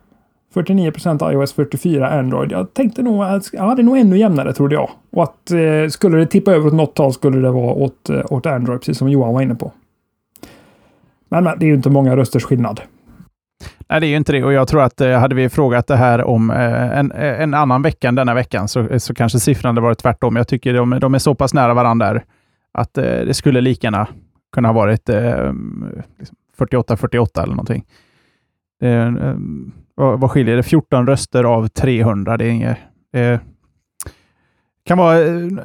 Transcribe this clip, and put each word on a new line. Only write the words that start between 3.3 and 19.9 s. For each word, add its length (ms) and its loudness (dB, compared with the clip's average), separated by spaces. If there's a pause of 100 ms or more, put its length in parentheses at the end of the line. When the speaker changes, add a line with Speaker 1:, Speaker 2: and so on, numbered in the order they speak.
Speaker 1:
ja, 220 -2
det 80 0
är 20 6
nog 140 4
ännu 200 6
jämnare, 340 2
trodde 220 0
jag. 160 -2 (220)
Och 100 2
att, 280 -6
eh, 400 2
skulle 280 2
det 80 4
tippa 260 2
över 140 4
åt 80 2
något 240 0
håll 140 4
skulle 260 0
det 120 2
vara 240 0
åt, 360 -4
eh, 140 0
åt 220 -4
Android, 340 -4
precis 180 -4
som 100 0
Johan 260 2
var 80 0
inne 120 -2
på. 180 -10 (1600)
Men, 160 2
men 140 -2
det 60 0
är 40 4
ju 60 4
inte 160 2
många 260 4
rösters 280 0
skillnad. 360 -2 (1080)
Speaker 2:
Nej, 100 0
det 60 0
är 20 0
ju 80 0
inte 160 0
det. 120 0
Och 80 2
jag 160 2
tror 140 4
att, 180 0
eh, 180 2
hade 160 2
vi 140 2
frågat 380 0
det 100 0
här 280 4
om, 260 2
eh, 480 -2
en, 140 -2
eh, 280 -4
en 140 -2
annan 280 2
vecka 260 -2
än 60 0
denna 200 0
veckan 340 -2
så, 120 -2
eh, 180 0
så 160 -6
kanske 260 0
siffran 360 0
hade 40 0
varit 180 2